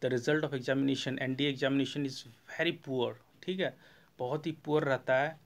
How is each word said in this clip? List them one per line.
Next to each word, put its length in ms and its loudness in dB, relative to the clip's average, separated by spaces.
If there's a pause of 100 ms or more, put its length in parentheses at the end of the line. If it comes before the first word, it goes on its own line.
the 140 2
result 320 2
of 100 -2
examination, 580 0
एनडीए 380 0
examination 500 0
is 60 -6 (480)
very 120 2 (160)
poor, 240 0 (300)
ठीक 180 -4
है, 160 -2 (420)
बहुत 280 -4
ही 60 -4
पुअर 320 0
रहता 320 2
है। 300 0